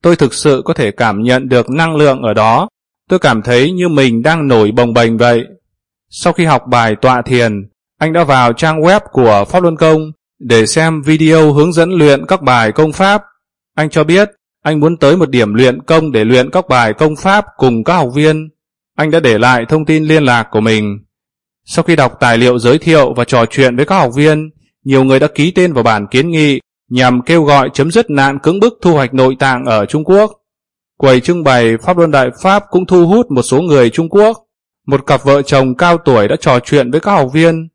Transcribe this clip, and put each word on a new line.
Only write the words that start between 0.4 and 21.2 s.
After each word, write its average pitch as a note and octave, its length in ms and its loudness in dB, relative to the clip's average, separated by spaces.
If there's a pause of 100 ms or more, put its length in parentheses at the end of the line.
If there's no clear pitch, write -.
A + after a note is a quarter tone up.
có E3 80 -4
thể A2+ 180 -2
cảm G#2+ 320 -2
nhận B2+ 260 -2
được B2 200 0
năng D#3+ 260 -2
lượng C#3+ 260 0
ở A2 120 -2
đó. A2+ 340 0 (420)
Tôi F3+ 100 0
cảm A#2 220 0
thấy B2 300 0
như F3+ 180 -4
mình C3 320 0
đang D#3 260 -2
nổi A2 240 2
bồng A#2+ 220 0
bềnh A#2 240 0
vậy." A#2+ 260 2 (680)
Sau - 240 -4
khi E3+ 120 -2
học D3 220 0
bài A#2 340 0
tọa B2+ 200 0
thiền, A#2+ 300 0 (480)
anh D#3 140 -2
đã E3+ 100 2
vào B2+ 300 2
trang D#3+ 280 -2
web G3 180 2 (120)
của G#2+ 380 2
Pháp F3+ 140 0
Luân E3+ 140 -2
Công D#3+ 240 2 (380)
để A2+ 260 0
xem D#3+ 360 -2
video D#3 520 2
hướng D#3 200 0
dẫn E3 180 0
luyện D3 340 2
các F#3+ 160 -2
bài A#2+ 300 0
công D#3 200 0
pháp. G3 300 -2 (540)
Anh D#3 140 -4
cho D#3 140 0
biết, F#3+ 260 0 (340)
anh D3+ 160 -2
muốn D#3+ 180 0
tới D3 200 2
một D#3+ 120 -2
điểm A#2 240 -2
luyện A#2+ 300 0
công D#3+ 280 0
để A2 140 0
luyện B2+ 240 2
các F3+ 200 -4
bài A#2 240 0
công D#3 220 -2
pháp G3 300 -2 (120)
cùng A#2+ 260 0
các E3+ 100 -2
học D3+ 220 -2
viên. D#3 340 -2 (480)
Anh D#3 140 -2
đã E3 80 2
để B2 180 2
lại A#2+ 320 0
thông D#3 160 -2
tin D#3 180 0
liên D#3 200 0
lạc A#2+ 280 0
của A2 100 -2
mình. G#2+ 380 -2 (680)